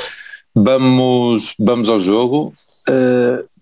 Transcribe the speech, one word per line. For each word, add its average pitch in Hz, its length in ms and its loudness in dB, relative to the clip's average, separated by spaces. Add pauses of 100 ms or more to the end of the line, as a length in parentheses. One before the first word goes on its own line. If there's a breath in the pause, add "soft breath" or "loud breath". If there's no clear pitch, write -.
(540 loud breath)
Vamos, 127 1040 2
vamos 113 300 0
ao 113 80 2
jogo. 120 560 0 (340)
Eh, 123 560 0 (180)